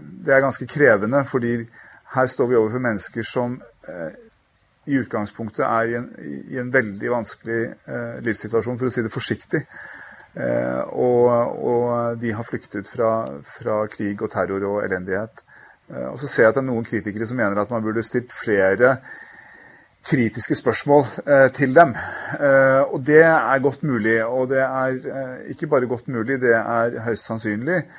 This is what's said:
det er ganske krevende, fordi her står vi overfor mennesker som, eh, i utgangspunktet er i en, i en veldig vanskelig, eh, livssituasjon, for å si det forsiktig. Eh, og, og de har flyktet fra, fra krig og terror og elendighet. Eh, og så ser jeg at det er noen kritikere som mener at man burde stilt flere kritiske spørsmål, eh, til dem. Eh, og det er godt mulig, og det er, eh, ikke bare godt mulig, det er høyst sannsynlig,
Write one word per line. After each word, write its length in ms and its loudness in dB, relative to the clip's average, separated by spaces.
det 80 4
er 80 8
ganske 240 -2
krevende, 640 4
fordi 300 -2
her 100 2
står 240 0
vi 80 4
overfor 320 2
mennesker 340 -6
som, 380 -4
eh, 240 -10
i 80 0
utgangspunktet 720 -6
er 240 0
i 80 -4
en, 80 -12
i 80 -8
en 160 -6
veldig 360 0
vanskelig, 400 -6
eh, 300 -10
livssituasjon, 560 -2
for 80 0
å 80 -6
si 80 0
det 80 -6
forsiktig. 480 -4
Eh, 480 -4
og, 320 4
og 560 -2
de 160 -4
har 100 -6
flyktet 460 -10
fra, 400 -2
fra 400 -4
krig 320 -6
og 160 -6
terror 320 -2
og 160 -2
elendighet. 640 -6
Eh, 180 -8
og 80 -10
så 80 -10
ser 220 4
jeg 20 8
at 80 2
det 60 0
er 80 -4
noen 160 -4
kritikere 420 -6
som 80 -6
mener 240 0
at 80 -2
man 160 -4
burde 160 -2
stilt 320 -6
flere 640 4
kritiske 540 -2
spørsmål, 480 4
eh, 320 6
til 220 2
dem. 180 8
Eh, 480 4
og 240 -2
det 180 8
er 380 4
godt 240 -2
mulig, 400 2
og 240 -2
det 140 2
er, 340 -2
eh, 560 -10
ikke 160 -8
bare 220 2
godt 180 -6
mulig, 320 -2
det 160 4
er 480 0
høyst 240 -4
sannsynlig, 480 -4